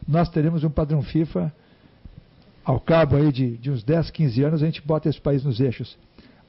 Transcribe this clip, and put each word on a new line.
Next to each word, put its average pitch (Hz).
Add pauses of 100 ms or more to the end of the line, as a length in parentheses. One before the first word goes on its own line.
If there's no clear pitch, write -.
nós 165
teremos 160
um 160
padrão 151
fifa 160 (1120)
ao 123
cabo 160
aí 147
de, 120
de 120
uns 127
dez, 147
quinze 135
anos, 151
a 151
gente 160
bota 156
esse 143
país 143
nos 123
eixos. 123 (520)